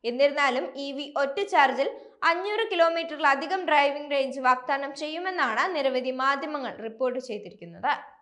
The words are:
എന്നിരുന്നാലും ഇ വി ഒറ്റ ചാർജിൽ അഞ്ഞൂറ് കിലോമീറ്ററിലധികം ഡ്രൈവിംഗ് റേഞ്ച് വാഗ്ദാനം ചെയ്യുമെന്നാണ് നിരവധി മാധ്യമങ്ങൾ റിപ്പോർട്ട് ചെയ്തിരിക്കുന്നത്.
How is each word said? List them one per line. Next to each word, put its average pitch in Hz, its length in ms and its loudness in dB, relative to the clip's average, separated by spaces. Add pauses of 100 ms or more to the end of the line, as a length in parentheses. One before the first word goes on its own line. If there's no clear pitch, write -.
എന്നിരുന്നാലും 277 720 2
ഇ 277 160 -8
വി 285 240 -10
ഒറ്റ 277 260 0
ചാർജിൽ 277 580 4 (220)
അഞ്ഞൂറ് 415 480 0
കിലോമീറ്ററിലധികം 330 960 2
ഡ്രൈവിംഗ് 294 420 2
റേഞ്ച് 269 300 -2
വാഗ്ദാനം 277 540 0
ചെയ്യുമെന്നാണ് 311 800 -2
നിരവധി 254 360 0
മാധ്യമങ്ങൾ 277 680 -2
റിപ്പോർട്ട് 240 420 -4
ചെയ്തിരിക്കുന്നത്. 208 760 -6 (300)